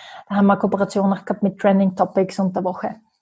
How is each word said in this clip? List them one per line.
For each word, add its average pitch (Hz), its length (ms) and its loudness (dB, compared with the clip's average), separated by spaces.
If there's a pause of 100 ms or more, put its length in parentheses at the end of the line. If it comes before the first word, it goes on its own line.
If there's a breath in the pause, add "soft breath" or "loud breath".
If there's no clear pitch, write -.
(280 loud breath)
Da 202 80 -4
haben 202 120 4
wir 196 100 4
Kooperation 196 520 0
noch 190 140 -4
gehabt - 200 -4
mit 196 160 -2
Trending 196 360 2
Topics 190 440 0
und 185 160 -2
der 185 80 -2
Woche. 202 320 -6 (260)